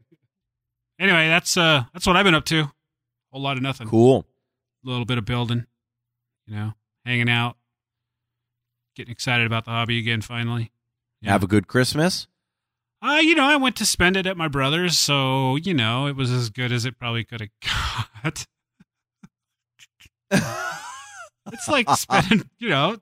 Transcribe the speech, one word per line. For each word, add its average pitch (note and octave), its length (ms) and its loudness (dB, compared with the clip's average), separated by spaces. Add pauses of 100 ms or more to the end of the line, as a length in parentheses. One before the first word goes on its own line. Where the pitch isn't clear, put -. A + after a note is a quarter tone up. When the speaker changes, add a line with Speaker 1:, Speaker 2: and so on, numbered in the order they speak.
(1000)
Speaker 1:
Anyway, E3+ 280 2
that's, E3 300 0
uh, D#3+ 260 4 (100)
that's F3 120 -6
what F3+ 100 4
I've G3 100 6
been F3 100 6
up D3+ 100 0
to. D#3 260 0 (640)
Whole C3+ 80 -10
lot C#3 140 -2
of B2+ 80 -4
nothing. C3 240 -6
Speaker 2:
Cool. A2+ 380 6 (600)
Speaker 1:
A B2+ 40 -12
little B2 160 -4
bit B2 120 -2
of A2+ 60 -4
building, A#2+ 420 -4 (800)
you G#2+ 80 -16
know, G#2+ 200 -8 (320)
hanging A#2+ 240 0
out, A#2+ 260 -2 (1400)
getting - 160 -16
excited A#2+ 360 0
about A2+ 160 -2
the A#2 80 -10
hobby A#2 280 -2
again A2+ 220 -2
finally. A#2 480 -6 (520)
Yeah. G2 100 -2
Speaker 2:
Have G2 120 4
a G2 40 -2
good G2+ 220 2
Christmas. C#3+ 580 0 (760)
Speaker 1:
Uh, C#4+ 220 2
you D#4+ 100 4
know, D4+ 120 4
I D4 100 4
went C4 220 0
to A3 80 -2
spend F#3 320 2
it F#3 100 -2
at F#3+ 80 -4
my E3 140 -2
brother's, D3 480 0
so, C3+ 580 2
you E3+ 180 -2
know, B2 340 0
it C#3+ 100 -6
was C3+ 120 -2
as B2 200 -2
good B2 240 -4
as A#2+ 100 -2
it B2+ 160 -8
probably A#2 240 -6
could A2+ 160 -14
have G#2+ 100 -10 (120)
<laughs> - 640 -6
got. - 220 -6 (1900)
It's G5+ 1400 -6
like C4 220 0
Speaker 2:
<laughs> - 80 4
Speaker 1:
spending, F3+ 520 0 (100)
you A#3 100 -6
know, E3 320 0